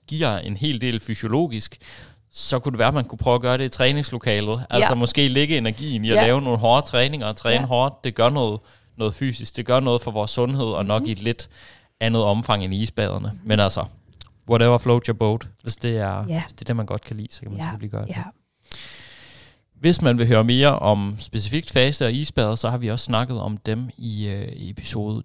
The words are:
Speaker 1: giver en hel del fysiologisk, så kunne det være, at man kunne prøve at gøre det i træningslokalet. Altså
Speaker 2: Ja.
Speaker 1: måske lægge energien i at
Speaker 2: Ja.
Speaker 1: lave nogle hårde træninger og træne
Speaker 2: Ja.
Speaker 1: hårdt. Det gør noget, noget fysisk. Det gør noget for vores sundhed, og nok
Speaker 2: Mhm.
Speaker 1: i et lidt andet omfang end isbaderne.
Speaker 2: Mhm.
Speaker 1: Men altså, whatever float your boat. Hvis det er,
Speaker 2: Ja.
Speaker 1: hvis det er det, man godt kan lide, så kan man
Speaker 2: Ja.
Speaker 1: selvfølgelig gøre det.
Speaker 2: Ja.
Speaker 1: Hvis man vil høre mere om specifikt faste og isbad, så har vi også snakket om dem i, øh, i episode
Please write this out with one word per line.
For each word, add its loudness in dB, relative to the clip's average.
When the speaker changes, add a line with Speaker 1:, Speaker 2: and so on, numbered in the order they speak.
Speaker 1:
giver -2
en -6
hel -4
del -2
fysiologisk, -4
så -4
kunne -4
det 0
være, 6
at 2
man 0
kunne -12
prøve 2
at 2
gøre 2
det -2
i -4
træningslokalet. 0
Altså 4
Speaker 2:
Ja. 0
Speaker 1:
måske 2
lægge 2
energien -2
i 0
at 6
Speaker 2:
Ja. 6
Speaker 1:
lave 4
nogle 0
hårde 4
træninger 0
og -4
træne 2
Speaker 2:
Ja. -2
Speaker 1:
hårdt. 0
Det -4
gør 4
noget, 0
noget 0
fysisk. -6
Det -6
gør 4
noget 2
for -6
vores -2
sundhed, 0
og -2
nok 2
Speaker 2:
Mhm. -4
Speaker 1:
i -4
et -6
lidt -4
andet 2
omfang 2
end -2
isbaderne. -2
Speaker 2:
Mhm. -14
Speaker 1:
Men 4
altså, 0
whatever 6
float 2
your -2
boat. -2
Hvis -6
det -2
er, -4
Speaker 2:
Ja. -2
Speaker 1:
hvis -12
det -20
er -14
det, -2
man -4
godt -6
kan -10
lide, -12
så -16
kan -14
man -8
Speaker 2:
Ja. -8
Speaker 1:
selvfølgelig -8
gøre -6
det. -10
Speaker 2:
Ja. -8
Speaker 1:
Hvis 4
man 4
vil 4
høre 6
mere 4
om 2
specifikt -6
faste 2
og 0
isbad, 0
så -2
har -2
vi -2
også -4
snakket -2
om -4
dem -6
i, -6
øh, -6
i -12
episode -6